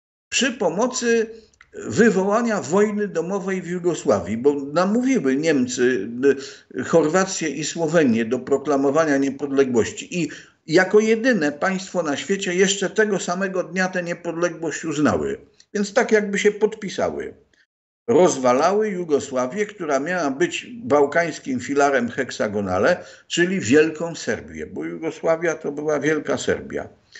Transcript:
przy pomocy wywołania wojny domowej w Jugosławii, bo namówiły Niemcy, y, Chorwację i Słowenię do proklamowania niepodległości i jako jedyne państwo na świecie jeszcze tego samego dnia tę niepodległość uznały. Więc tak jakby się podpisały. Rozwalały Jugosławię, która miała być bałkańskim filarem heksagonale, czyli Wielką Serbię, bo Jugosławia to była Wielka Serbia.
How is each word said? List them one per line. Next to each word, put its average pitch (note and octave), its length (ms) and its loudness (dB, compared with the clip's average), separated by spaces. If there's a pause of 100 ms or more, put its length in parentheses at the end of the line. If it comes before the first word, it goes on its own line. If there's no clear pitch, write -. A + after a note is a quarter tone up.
(300)
przy B3+ 220 0
pomocy A3+ 800 0 (440)
wywołania G3 880 2
wojny G3+ 460 0
domowej F#3 540 -4
w D#3+ 60 -12
Jugosławii, D3 720 -2
bo C#3 160 4
namówiły F3 800 0
Niemcy, B2+ 760 2 (680)
y, B2+ 60 -4
Chorwację E3+ 640 2
i D3 140 -6
Słowenię D3+ 640 2
do A#2+ 140 -2
proklamowania C#3 800 0
niepodległości C3+ 1040 0
i D3 80 -2 (380)
jako F#3 320 4
jedyne A3 520 2
państwo F#3 520 -4
na C#3+ 140 -4
świecie F#3+ 380 -4
jeszcze G3 340 2
tego G#3 300 0
samego F#3 440 -4
dnia F#3 240 -2
tę F#3 160 -4
niepodległość E3 800 -4
uznały. G2+ 560 0 (320)
Więc G3+ 200 -4
tak A3+ 180 2
jakby G3 280 2
się G#3 120 4
podpisały. A2+ 800 -4 (760)
Rozwalały D3 800 4
Jugosławię, D#3 760 -2
która D3+ 340 -2
miała D#3 320 -2
być D3 420 -2
bałkańskim C#3+ 840 0
filarem C#3 500 2
heksagonale, A2 920 0 (240)
czyli F3+ 320 0
Wielką D#3 560 2
Serbię, D#2 500 -8
bo D3 200 -10
Jugosławia E3 720 -2
to D3+ 160 -6
była D3 280 -2
Wielka D3 380 0
Serbia. D2+ 520 -4 (300)